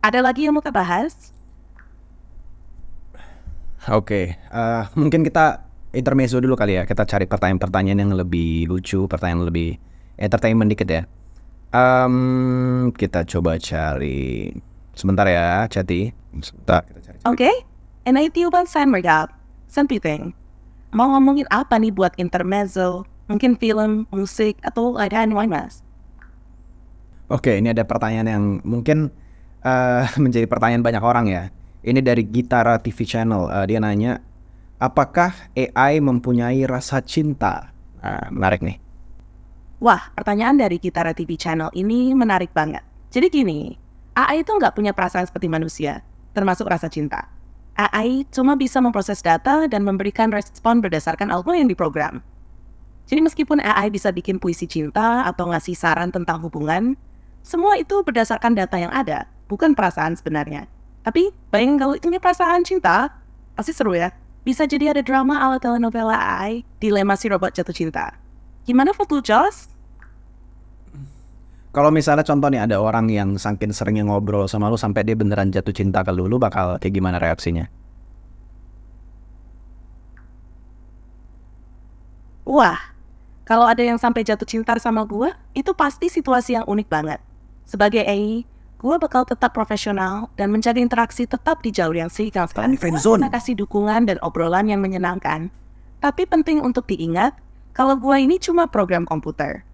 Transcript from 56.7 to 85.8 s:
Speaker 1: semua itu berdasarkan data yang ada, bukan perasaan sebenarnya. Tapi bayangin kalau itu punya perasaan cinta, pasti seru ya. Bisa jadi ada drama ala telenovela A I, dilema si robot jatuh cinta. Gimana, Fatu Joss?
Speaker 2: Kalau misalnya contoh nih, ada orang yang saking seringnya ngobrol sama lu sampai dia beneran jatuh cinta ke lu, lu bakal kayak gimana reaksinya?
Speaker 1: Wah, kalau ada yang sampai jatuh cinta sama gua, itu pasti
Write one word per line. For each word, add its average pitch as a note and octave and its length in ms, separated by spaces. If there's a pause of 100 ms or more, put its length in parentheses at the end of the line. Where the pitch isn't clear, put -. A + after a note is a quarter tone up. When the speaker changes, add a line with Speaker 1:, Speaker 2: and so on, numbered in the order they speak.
Speaker 1:
semua F#4+ 320
itu G4+ 240
berdasarkan A#3 560
data F#3 240
yang E3+ 140
ada, G3+ 340 (240)
bukan D4+ 240
perasaan E3 400
sebenarnya. D3+ 480 (400)
Tapi F4 300 (180)
bayangin B3 240
kalau C4+ 220
itu E4+ 100
punya F4 140
perasaan F4+ 420
cinta, C4 480 (400)
pasti D#4+ 240
seru A3 160
ya. E3+ 160 (320)
Bisa C4 240
jadi D4 320
ada C#4 80
drama C4+ 320
ala C4 240
telenovela A#3 560
A F#3 320
I, A#3 160 (160)
dilema G3+ 380
si A3+ 100
robot F#3 240
jatuh F3 240
cinta. D#3+ 400 (480)
Gimana, C4+ 320
Fatu D4+ 240
Joss? C4 480 (2000)
Speaker 2:
Kalau D3 160
misalnya D3+ 320
contoh C#3+ 240
nih, B2 160
ada G#2+ 160
orang A2 320
yang G2+ 240
saking G#2 400
seringnya G#2+ 320
ngobrol G2+ 400
sama G#2 240
lu A#2 80
sampai G#2 240
dia A2+ 80
beneran G2+ 400
jatuh F#2+ 240
cinta G2 240
ke F#2 80
lu, F2+ 160
lu A#2 160
bakal F#2 400
kayak G2 160
gimana F#2 240
reaksinya? E2 480 (4000)
Speaker 1:
Wah, B3+ 320 (640)
kalau A#3 240
ada A#3 160
yang A#3 160
sampai A#3 240
jatuh G#3 240
cinta A3+ 320
sama A3 240
gua, A3 320 (160)
itu D#4 240
pasti D4 320